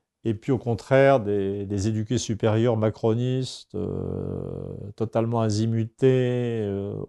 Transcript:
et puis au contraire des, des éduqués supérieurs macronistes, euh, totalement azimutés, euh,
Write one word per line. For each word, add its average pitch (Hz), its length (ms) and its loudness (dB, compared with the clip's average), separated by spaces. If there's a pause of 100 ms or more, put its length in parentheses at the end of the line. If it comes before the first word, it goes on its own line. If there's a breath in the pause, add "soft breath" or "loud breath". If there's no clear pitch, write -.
(240)
et 113 100 0
puis - 180 -4
au 127 60 2
contraire 135 640 4
des, 101 460 -2
des 98 220 -2
éduqués 110 300 0
supérieurs 113 600 2
macronistes, 117 960 -2
euh, 50 1200 -6
totalement 113 460 0
azimutés, 113 1200 0
euh, 101 320 -4 (140)